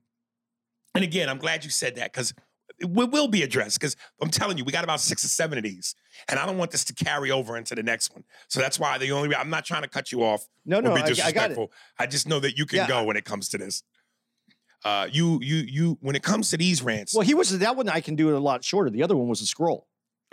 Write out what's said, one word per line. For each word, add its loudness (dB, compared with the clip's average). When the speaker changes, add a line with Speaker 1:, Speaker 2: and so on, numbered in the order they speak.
Speaker 1:
And 2
again, -2
I'm -4
glad -4
you -10
said -2
that -6
'cause -4
it -6
w-, 4
will 4
be 2
addressed -2
'cause -4
I'm -2
telling 0
you, -4
we -4
got 0
about 0
six 0
or -2
seven 0
of -4
these. -6
And 0
I -2
don't -2
want 0
this -2
to -8
carry -2
over -2
into -8
the -4
next -2
one. -20
So -2
that's 0
why 0
the -2
only, 2
I'm -2
not -2
trying -4
to -8
cut -6
you 2
off 2
Speaker 2:
No, 2
Speaker 1:
or -2
Speaker 2:
no, 4
Speaker 1:
be 2
Speaker 2:
I, 0
I -
got 2
it. 2
Speaker 1:
disrespectful. 0
I 0
just -2
know 0
that 0
you 0
can -2
Speaker 2:
Yeah. 2
Speaker 1:
go 2
when 0
it -4
comes -6
to -6
this. -8
Uh, 2
you, 4
you, 0
you, 0
when -2
it -2
comes 0
to 0
these 2
rants. -2
Speaker 2:
Well, 4
he 6
was, 2
that 2
one 0
I 0
can -6
do 4
it 4
a 2
lot 0
shorter. 0
The 0
other 2
one 0
was -2
a -4
scroll. -2